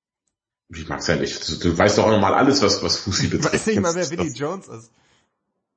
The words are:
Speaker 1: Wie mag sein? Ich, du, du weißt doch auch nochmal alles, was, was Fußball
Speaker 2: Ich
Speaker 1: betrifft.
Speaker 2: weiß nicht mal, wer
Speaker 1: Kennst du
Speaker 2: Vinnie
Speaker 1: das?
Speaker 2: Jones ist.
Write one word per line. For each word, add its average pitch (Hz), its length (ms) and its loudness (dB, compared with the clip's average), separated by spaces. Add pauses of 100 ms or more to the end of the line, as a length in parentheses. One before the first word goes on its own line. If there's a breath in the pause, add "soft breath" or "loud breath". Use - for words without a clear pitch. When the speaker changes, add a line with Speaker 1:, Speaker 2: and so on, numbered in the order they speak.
(680)
Speaker 1:
Wie 80 160 -14
mag 78 180 -8
sein? 78 200 0
Ich, - 180 -6
du, - 180 -6
du 85 180 2
weißt 95 220 4
doch 104 80 4
auch 107 40 4
nochmal 98 240 4
alles, 135 280 4
was, 95 200 2
was 87 160 -2
Fußball - 280 -2
Speaker 2:
Ich - 60 0
Speaker 1:
betrifft. 139 220 -2
Speaker 2:
weiß - 120 -2
nicht 214 140 2
mal, 170 140 0
wer 180 80 -2
Speaker 1:
Kennst 151 100 -4
du 170 60 -8
Speaker 2:
Vinnie 170 120 -2
Speaker 1:
das? 120 80 -12
Speaker 2:
Jones 165 300 -8
ist. 113 240 -18 (840)